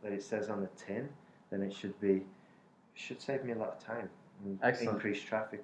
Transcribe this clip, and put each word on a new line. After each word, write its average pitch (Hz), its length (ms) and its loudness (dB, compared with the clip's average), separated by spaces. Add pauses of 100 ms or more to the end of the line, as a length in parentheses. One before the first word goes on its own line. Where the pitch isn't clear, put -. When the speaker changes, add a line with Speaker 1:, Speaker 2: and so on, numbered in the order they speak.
Speaker 1:
that 104 80 -4
it 101 100 -2
says 104 280 0
on 101 100 0
the 95 160 -2
tin, 117 320 -4 (440)
then 98 100 0
it 95 120 0
should 95 280 -6
be, 95 220 8 (720)
should - 260 -10
save 135 240 0
me 120 80 0
a 110 40 -2
lot 107 120 0
of - 100 -8
time 113 300 -6 (340)
and 98 180 -4
Speaker 2:
Excellent. 120 340 4
Speaker 1:
increase 101 260 0
traffic - 420 -2